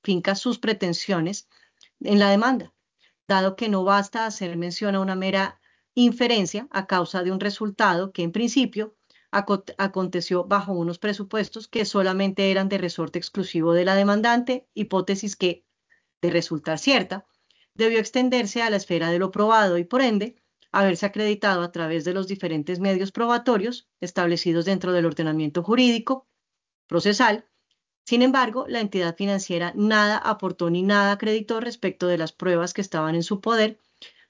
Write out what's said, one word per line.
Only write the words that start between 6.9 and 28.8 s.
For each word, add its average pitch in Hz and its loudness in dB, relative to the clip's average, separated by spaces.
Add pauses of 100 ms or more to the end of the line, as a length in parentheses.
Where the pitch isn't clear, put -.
de 180 -2
un 190 -4
resultado 202 0
que 175 -4
en 170 -2
principio 226 -2 (360)
acot-, 202 -2
aconteció 185 -2
bajo 196 0
unos 170 -4
presupuestos 208 -6
que 220 -4
solamente 190 0
eran 196 0
de 196 0
resorte 175 -4
exclusivo 170 0
de 175 4
la 190 2
demandante, 233 2
hipótesis 196 -4
que, - -2 (560)
de 170 2
resultar 160 -2
cierta, 202 0 (460)
debió 226 2
extenderse 240 0
a 226 0
la 202 2
esfera 165 -2
de 175 2
lo 190 0
probado 208 4
y, 175 0
por 247 0
ende, 220 0 (340)
haberse 196 2
acreditado 202 0
a 175 -6
través 165 -4
de 180 -2
los 190 -4
diferentes 175 -4
medios 190 0
probatorios 233 -2 (120)
establecidos 170 0
dentro 185 0
del 175 4
ordenamiento 156 -2
jurídico 240 2 (580)
procesal. 208 2 (600)
Sin 233 2
embargo, 254 2
la 240 -4
entidad 185 -2